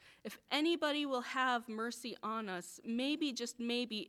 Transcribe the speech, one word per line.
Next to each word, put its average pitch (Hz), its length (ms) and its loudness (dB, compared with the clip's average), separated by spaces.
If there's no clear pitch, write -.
if - 160 -8
anybody 302 560 4
will 262 160 0
have 254 460 2
mercy 226 540 -4
on 220 260 -2
us, 180 360 -8
maybe, 277 480 0
just 233 260 -6
maybe, 240 500 0